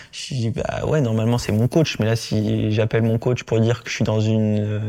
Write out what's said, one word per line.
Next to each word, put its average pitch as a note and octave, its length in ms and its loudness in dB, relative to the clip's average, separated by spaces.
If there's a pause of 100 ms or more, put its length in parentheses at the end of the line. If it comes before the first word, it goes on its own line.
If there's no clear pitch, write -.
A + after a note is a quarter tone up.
(120)
Je - 220 -12
dis, « A2+ 200 -2
Bah - 320 -4
ouais, D3+ 140 2
normalement, A2+ 380 2
c'est - 120 -4
mon A2 160 2
coach, D#3 320 2
mais G#2+ 80 2
là, A2+ 80 2
si G#2+ 560 0
j'appelle A2 320 2
mon A2+ 160 2
coach B2 240 0
pour A2+ 160 0
dire A2+ 240 2
que - 80 -12
je - 60 -6
suis A#2+ 80 0
dans G#2+ 160 2
une, G#2+ 680 0